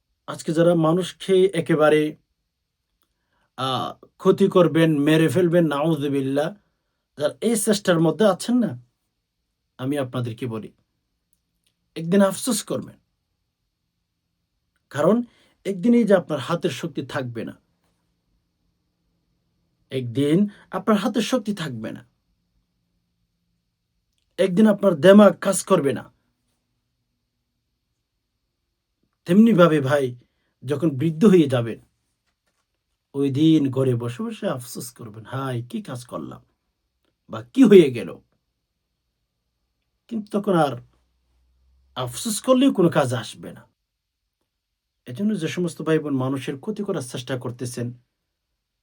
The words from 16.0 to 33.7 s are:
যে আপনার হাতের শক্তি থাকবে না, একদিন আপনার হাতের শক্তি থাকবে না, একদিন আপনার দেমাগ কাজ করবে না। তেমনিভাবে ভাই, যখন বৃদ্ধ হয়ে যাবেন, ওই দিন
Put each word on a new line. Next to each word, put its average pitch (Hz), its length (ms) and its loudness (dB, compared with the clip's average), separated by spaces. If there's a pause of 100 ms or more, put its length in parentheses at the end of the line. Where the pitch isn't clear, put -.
যে 196 120 4
আপনার 160 240 -2
হাতের - 300 -4
শক্তি 147 360 -8
থাকবে 120 400 -10
না, - 160 -18 (2250)
একদিন 139 580 -2 (240)
আপনার - 260 0
হাতের 226 240 -2
শক্তি 214 320 -4
থাকবে 131 380 -10
না, - 160 -18 (2250)
একদিন 196 300 2
আপনার 196 280 2
দেমাগ 190 440 8
কাজ 196 240 -4
করবে 143 300 0
না। - 200 -14 (3000)
তেমনিভাবে 175 560 4
ভাই, 131 340 -2 (500)
যখন 147 240 -2
বৃদ্ধ 156 360 -2
হয়ে 180 220 6
যাবেন, 117 320 -4 (1300)
ওই 139 180 -2
দিন 147 400 2